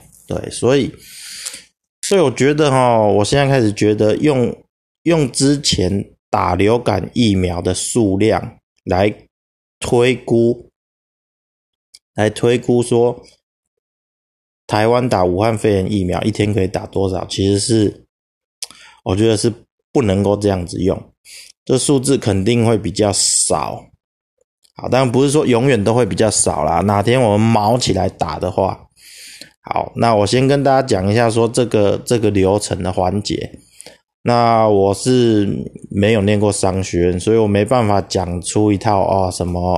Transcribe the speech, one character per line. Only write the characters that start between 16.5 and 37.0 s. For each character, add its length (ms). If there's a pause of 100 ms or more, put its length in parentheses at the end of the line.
可 80
以 60
打 180
多 240
少， 180
其 200
实 140
是， 460 (1000)
我 100
觉 140
得 80
是 160 (400)
不 100
能 180
够 160
这 120
样 180
子 160
用， 180 (640)
这 140
数 220
字 180
肯 260
定 220
会 100
比 140
较 220
少。 720 (920)
好， 120
当 140
然 80
不 140
是 60
说 160
永 220
远 140
都 100
会 140
比 80
较 160
少 340
啦， 160
哪 220
天 180
我 160
们 40
卯 360
起 160
来 160
打 300
的 120
话。 360 (760)
好， 340
那 200
我 100
先 220
跟 160
大 60
家 140
讲 280
一 20
下 160
说 160
这 200
个， 380
这 140
个 120
流 280
程 240
的 100
环 300
节。 380 (600)
那 460
我 260
是 760 (220)
没 220
有 100
念 180
过 100
商 320
学 200